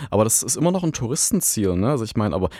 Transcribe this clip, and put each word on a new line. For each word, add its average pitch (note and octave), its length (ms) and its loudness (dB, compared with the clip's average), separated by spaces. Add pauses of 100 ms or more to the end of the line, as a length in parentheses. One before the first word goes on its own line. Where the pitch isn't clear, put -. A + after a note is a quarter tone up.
(120)
Aber G#2+ 120 4
das - 200 0
ist - 120 -4
immer E3 160 2
noch F#3 120 -2
ein D#3+ 100 -2
Touristenziel, A2 840 0
ne? G2+ 140 2
Also, B2+ 160 0
ich - 100 -10
mein, G#2 180 0
aber F#2 160 0 (100)